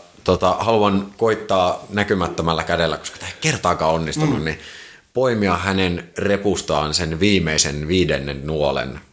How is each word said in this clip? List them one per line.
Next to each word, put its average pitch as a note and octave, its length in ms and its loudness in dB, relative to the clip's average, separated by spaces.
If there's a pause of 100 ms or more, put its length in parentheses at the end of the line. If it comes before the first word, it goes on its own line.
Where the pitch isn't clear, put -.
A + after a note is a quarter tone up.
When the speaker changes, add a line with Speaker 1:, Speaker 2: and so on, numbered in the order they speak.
(240)
Speaker 1:
tota, F2+ 360 2
haluan G2+ 580 2
koittaa G2 720 0
näkymättömällä F2 720 0
kädellä, E2 340 0
koska - 200 -12
tää - 120 -10
ei - 120 -12
kertaakaan F2 520 0
onnistunut, D#2 460 0
Speaker 2:
Mm. D2+ 60 -4
Speaker 1:
niin D#2 140 -4 (540)
poimia A2 440 2
hänen F2+ 600 0
repustaan F#2 760 0
sen E2 260 -2
viimeisen D#2 680 2
viidennen D2 600 0
nuolen, C#2 520 -2 (140)